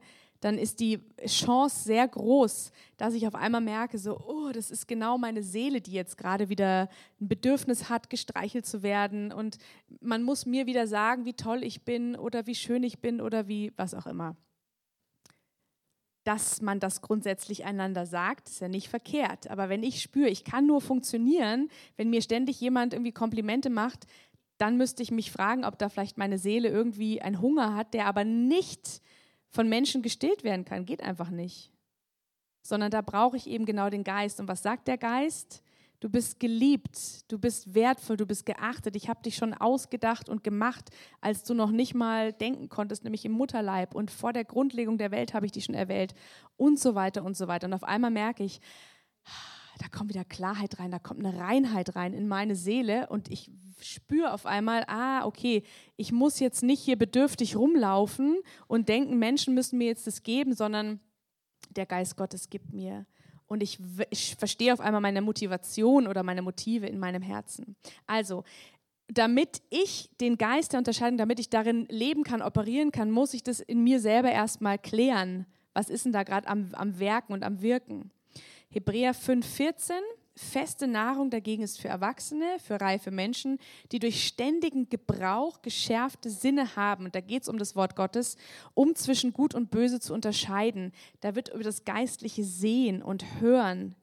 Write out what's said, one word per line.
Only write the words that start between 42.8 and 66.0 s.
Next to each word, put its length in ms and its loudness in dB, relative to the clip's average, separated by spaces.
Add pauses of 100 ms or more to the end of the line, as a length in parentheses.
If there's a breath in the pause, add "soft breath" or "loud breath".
nämlich 180 -6
im 80 -4
Mutterleib. 640 -2
Und 160 -4
vor 220 -4
der 100 -2
Grundlegung 540 0
der 140 -2
Welt 220 -2
habe 120 -2
ich 80 -4
dich 100 -8
schon 120 -6
erwählt 380 -2 (440 loud breath)
und 200 6
so 180 4
weiter 280 0
und 140 -6
so 100 -4
weiter. 200 -2
Und 60 -2
auf 120 -4
einmal 260 2
merke 320 -2
ich, 160 -6 (1200 loud breath)
da 120 -10
kommt 200 -6
wieder 140 -4
Klarheit 560 -6
rein, 100 -6
da 100 -6
kommt 260 -8
eine 120 -2
Reinheit 600 2
rein 160 -2
in 160 -2
meine 260 0
Seele 540 0
und 200 -4
ich 220 -10 (300)
spüre 500 0
auf 140 -6
einmal, 420 0
ah, 380 -2
okay, 380 0 (340 loud breath)
ich 160 -4
muss 260 4
jetzt 240 2
nicht 160 4
hier 160 2
bedürftig 640 4
rumlaufen 800 4 (300 loud breath)
und 200 2
denken, 320 4
Menschen 340 2
müssen 240 2
mir 100 2
jetzt 200 -2
das 160 -6
geben, 300 0
sondern 480 -2 (720)
der 140 -4
Geist 300 -2
Gottes 340 -8
gibt 220 -12
mir. 340 -10 (420 soft breath)
Und 140 -4
ich 200 -4
w-, 300 -6
ich 260 -6
verstehe 340 2
auf 80 2
einmal 220 2
meine 200 2
Motivation 840 4